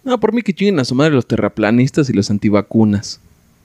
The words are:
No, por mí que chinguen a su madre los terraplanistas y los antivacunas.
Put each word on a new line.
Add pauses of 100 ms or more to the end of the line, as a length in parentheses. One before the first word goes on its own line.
No,
por
mí
que
chinguen
a
su
madre
los
terraplanistas
y
los
antivacunas. (440)